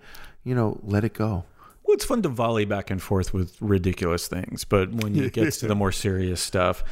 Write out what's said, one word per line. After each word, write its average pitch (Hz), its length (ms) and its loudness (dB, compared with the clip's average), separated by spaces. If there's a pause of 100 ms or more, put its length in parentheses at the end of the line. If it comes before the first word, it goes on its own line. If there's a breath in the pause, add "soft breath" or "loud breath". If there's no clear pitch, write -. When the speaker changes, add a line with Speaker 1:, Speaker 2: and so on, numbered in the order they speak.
(440 loud breath)
Speaker 1:
you 123 100 -4
know, 113 300 0
let 104 200 2
it 113 120 -2
go. 107 300 -2 (380 loud breath)
Speaker 2:
Well, 415 120 4
it's - 100 0
fun 247 160 2
to 175 80 2
volley 117 340 2
back 101 280 -2
and 95 100 -2
forth 95 320 0
with 92 260 -2
ridiculous 92 680 2
things, - 360 -6
but 101 300 2
when 107 240 -2
it 131 160 0
gets 123 280 0
to 113 60 -4
the 107 80 2
Speaker 1:
<laughs> 101 80 0
Speaker 2:
more 95 80 2
serious 92 480 0
stuff. 92 520 0